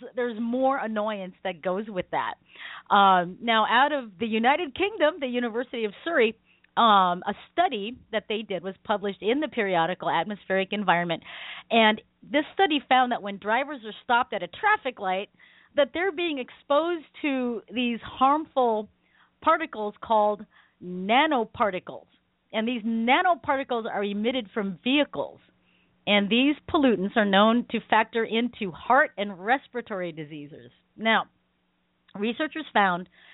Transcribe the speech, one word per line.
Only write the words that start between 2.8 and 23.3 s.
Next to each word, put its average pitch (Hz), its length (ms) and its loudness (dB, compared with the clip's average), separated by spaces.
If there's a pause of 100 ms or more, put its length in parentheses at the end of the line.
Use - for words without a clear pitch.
Um, 185 480 6
now, 220 280 2
out 269 240 4
of 220 260 -8
the 233 80 -4
United 254 480 0
Kingdom, 339 460 0
the 269 60 -4
University 240 580 -4
of 196 80 -6 (100)
Surrey, 254 320 2 (420)
um, 185 480 4
a 202 80 -4 (180)
study 254 460 -2 (140)
that 214 180 -4
they 220 140 -4
did 185 200 -6
was 185 200 -8
published 202 400 -4
in 240 160 0
the 311 80 -2
periodical 180 640 -2
Atmospheric 190 640 -2
Environment, 175 500 0 (480)
and 220 280 6 (220)
this 277 220 0 (100)
study 311 340 2
found 254 260 4
that 180 100 -6
when 202 160 -10
drivers 262 440 -4
are 214 200 -14
stopped 240 280 0
at 196 120 -6
a 175 40 -6
traffic 403 520 -2
light, 190 300 -4 (460)
that 277 200 2
they're 359 160 0
being 320 260 -4
exposed 302 680 -2 (180)
to 254 400 -2 (100)
these 240 300 -2
harmful 262 840 0 (520)
particles 277 640 -2
called 208 420 0 (600)
nanoparticles. 220 960 0 (480)
And 220 140 -2
these 240 160 -4
nanoparticles 254 1080 0